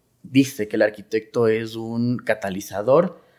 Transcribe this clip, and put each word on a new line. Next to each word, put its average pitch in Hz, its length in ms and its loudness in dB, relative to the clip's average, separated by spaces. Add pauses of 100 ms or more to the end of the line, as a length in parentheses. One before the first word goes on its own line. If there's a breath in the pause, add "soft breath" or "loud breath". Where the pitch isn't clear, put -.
(240)
dice 127 440 0
que 110 100 -6
el 107 40 4
arquitecto 107 640 -2
es 110 280 -2
un 117 420 -2
catalizador 107 1040 0 (180 soft breath)